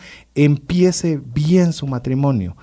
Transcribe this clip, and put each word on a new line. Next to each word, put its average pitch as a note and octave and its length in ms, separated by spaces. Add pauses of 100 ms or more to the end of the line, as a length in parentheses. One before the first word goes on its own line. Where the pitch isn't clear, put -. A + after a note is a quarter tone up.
(360)
empiece D#3+ 840 (120)
bien E3 380
su D3 160
matrimonio, C3 760